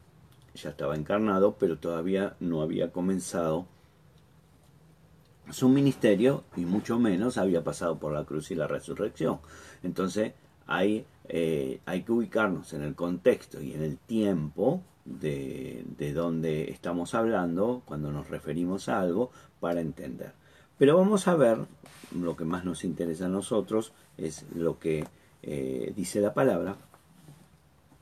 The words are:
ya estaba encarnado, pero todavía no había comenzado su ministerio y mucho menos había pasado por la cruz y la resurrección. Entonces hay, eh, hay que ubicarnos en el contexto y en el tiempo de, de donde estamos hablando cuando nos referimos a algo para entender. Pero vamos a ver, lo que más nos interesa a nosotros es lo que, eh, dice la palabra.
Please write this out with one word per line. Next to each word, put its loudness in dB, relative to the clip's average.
ya -10
estaba -4
encarnado, 2
pero 2
todavía -2
no -2
había -2
comenzado -2
su 2
ministerio 6
y -2
mucho 0
menos 2
había 2
pasado -2
por -4
la -2
cruz -6
y -4
la -2
resurrección. -4
Entonces -2
hay, 0
eh, -2
hay -4
que -4
ubicarnos 0
en -6
el -4
contexto 0
y -8
en -4
el -4
tiempo 0
de, -6
de -2
donde 0
estamos -4
hablando 0
cuando -6
nos -8
referimos -4
a 0
algo 0
para -2
entender. -8
Pero 8
vamos 4
a 6
ver, 6
lo -2
que -6
más -4
nos -6
interesa -4
a -2
nosotros -2
es -6
lo 0
que, -2
eh, -6
dice -2
la 2
palabra. 2